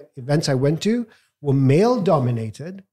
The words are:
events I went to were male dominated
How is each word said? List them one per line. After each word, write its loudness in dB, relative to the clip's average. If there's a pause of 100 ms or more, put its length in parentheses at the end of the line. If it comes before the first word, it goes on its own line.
(160)
events -2
I 0
went 0
to -2 (340)
were 0
male 4
dominated -2